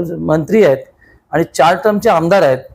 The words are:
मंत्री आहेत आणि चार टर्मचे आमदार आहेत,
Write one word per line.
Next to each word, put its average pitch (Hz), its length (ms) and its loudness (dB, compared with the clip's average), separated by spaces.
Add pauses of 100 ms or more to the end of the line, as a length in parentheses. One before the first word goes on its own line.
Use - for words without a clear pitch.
(200)
मंत्री 165 440 0
आहेत 135 140 2 (540)
आणि 156 120 -2 (100)
चार 170 300 2
टर्मचे 214 260 0
आमदार 175 320 2
आहेत, 135 160 2 (180)